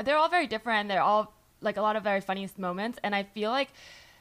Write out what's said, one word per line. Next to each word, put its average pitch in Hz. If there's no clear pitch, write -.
they're 285
all 320
very 339
different. 214
They're 185
all, 208
like, 208
a 202
lot 214
of 208
very 196
funny 190
moments. 190
And 202
I 202
feel 208
like 269